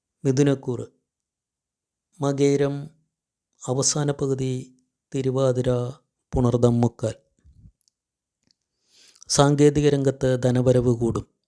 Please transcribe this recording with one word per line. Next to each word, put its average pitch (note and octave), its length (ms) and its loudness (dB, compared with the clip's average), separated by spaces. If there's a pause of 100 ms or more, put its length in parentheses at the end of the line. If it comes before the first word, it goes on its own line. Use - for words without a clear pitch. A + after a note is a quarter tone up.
(240)
മിഥുനക്കൂർ, C3+ 680 -2 (1300)
മകയിരം C#3+ 680 -2 (800)
അവസാന C#3 420 -2
പകുതി, C3 640 -6 (400)
തിരുവാതിര, B2+ 560 -2 (600)
പുണർദം A#2+ 480 2
മുക്കാൽ. A#2 340 -2 (2250)
സാങ്കേതിക D3 600 4
രംഗത്ത് C3+ 540 -2
ധനവരവ് B2 520 2
കൂടും. A2+ 320 -4 (220)